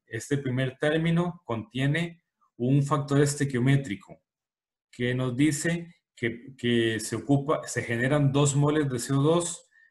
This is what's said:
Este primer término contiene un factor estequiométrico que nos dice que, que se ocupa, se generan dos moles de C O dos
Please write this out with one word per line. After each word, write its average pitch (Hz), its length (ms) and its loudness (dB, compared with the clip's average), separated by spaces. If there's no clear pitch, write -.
Este 113 320 -4
primer 131 400 -4
término 165 680 0
contiene 139 800 -4
un 135 260 2
factor 143 380 2
estequiométrico 139 1040 0
que 123 240 -2
nos 127 220 -2
dice 156 600 0
que, - 420 -6
que 117 440 0
se - 160 -6
ocupa, 143 480 0
se - 180 -6
generan 131 480 2
dos 143 240 2
moles 147 340 2
de 127 100 -4
C 139 160 -6
O 139 80 2
dos 170 440 0